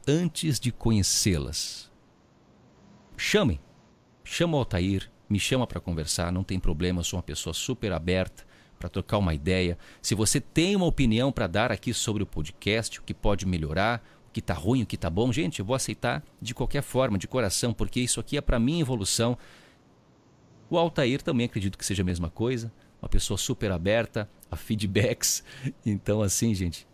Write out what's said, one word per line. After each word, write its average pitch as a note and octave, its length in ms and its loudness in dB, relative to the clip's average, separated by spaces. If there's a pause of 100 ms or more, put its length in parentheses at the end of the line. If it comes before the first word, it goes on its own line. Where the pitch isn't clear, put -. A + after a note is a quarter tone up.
antes D#3 540 0
de B2 100 0
conhecê-las. - 1200 0 (1300)
Chamem. D#3+ 420 2 (640)
Chama E3 340 0
o C#3 40 2
Altair, F#2+ 500 0 (180)
me G2+ 120 2
chama B2+ 260 0
pra - 140 -8
conversar, E2+ 500 -4
não F2+ 140 -2
tem F#2 160 -4
problema, F2+ 400 0
eu E2 40 -4
sou - 120 -4
uma F2 80 -6
pessoa D2+ 280 -8
super A2+ 380 -4
aberta F2+ 560 -2 (320)
pra F2+ 100 -8
trocar G2 300 -2
uma F2+ 160 2
ideia. F2 420 0 (240)
Se - 140 0
você G#2+ 260 2
tem F#3 360 2
uma F#3 100 4
opinião B2+ 460 2
pra G#2+ 160 -2
dar G#2 240 2
aqui A2 200 -4
sobre G#2 300 -2
o F#2 40 -2
podcast, - 760 -2
o - 20 -16
que - 100 -10
pode G2+ 320 2
melhorar, F#2 560 0 (280)
o - 20 -20
que - 100 -6
tá F#2 140 -2
ruim, G#2 300 2
o - 20 -8
que - 100 -6
tá E2+ 140 -2
bom, A2+ 220 2
gente, E3+ 260 -2
eu G2 80 -4
vou A#2 80 0
aceitar B2+ 480 -2 (180)
de A2+ 140 -8
qualquer C#3 280 -2
forma, B2 360 2
de - 80 -4
coração, A#2 480 0
porque G#2 240 -2
isso A#2+ 220 0
aqui - 160 -4
é C#3+ 40 0
pra C3 200 2
minha D3 200 2
evolução. A#2+ 560 0 (1300)
O E3+ 80 2
Altair D3 420 2
também B2 260 0
acredito G2 300 -2
que - 80 -12
seja G2 200 0
a - 20 0
mesma F2 240 -2
coisa, A2+ 420 -4 (300)
uma - 60 -8
pessoa - 280 2
super A2 360 -2
aberta G#2 580 0 (200)
a - 60 -8
feedbacks. G#2 840 0 (420)
Então, G#2 380 2
assim, G#2+ 320 2
gente, F2+ 400 -4